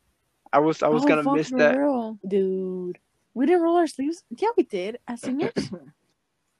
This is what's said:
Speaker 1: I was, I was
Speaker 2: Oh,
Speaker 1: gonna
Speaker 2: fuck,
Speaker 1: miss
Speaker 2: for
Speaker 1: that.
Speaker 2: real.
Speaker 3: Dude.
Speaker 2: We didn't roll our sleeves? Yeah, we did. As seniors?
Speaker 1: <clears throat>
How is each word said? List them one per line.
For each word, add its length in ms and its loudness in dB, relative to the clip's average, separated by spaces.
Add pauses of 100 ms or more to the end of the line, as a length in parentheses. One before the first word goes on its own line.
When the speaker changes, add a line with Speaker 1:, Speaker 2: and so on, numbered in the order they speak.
(520)
Speaker 1:
I 80 4
was, 220 2
I 60 2
was 160 2
Speaker 2:
Oh, 40 2
Speaker 1:
gonna 160 4
Speaker 2:
fuck, 120 2
Speaker 1:
miss 140 0
Speaker 2:
for 100 -4
Speaker 1:
that. 180 4
Speaker 2:
real. 400 -2 (100)
Speaker 3:
Dude. 680 -4 (380)
Speaker 2:
We 100 0
didn't 160 4
roll 160 2
our 100 4
sleeves? 360 -6 (120)
Yeah, 220 -2
we 60 2
did. 340 -6 (100)
As 140 -10
seniors? 340 -4
Speaker 1:
<clears throat> 160 -4 (880)